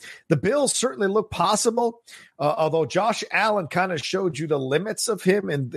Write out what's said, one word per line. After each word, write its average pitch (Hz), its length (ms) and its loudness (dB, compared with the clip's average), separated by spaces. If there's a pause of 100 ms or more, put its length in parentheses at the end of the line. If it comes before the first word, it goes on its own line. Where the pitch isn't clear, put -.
(280)
The 160 80 4
Bills 247 380 2
certainly 240 320 0
look 202 240 0
possible, 226 680 0 (400)
uh, 147 180 2
although 156 280 2
Josh 202 440 0
Allen 196 380 0
kinda 180 300 0
showed 185 400 -2
you 160 100 -6
the 147 100 2
limits 156 500 -2
of 202 140 -2
him 190 260 2
in, 139 280 -2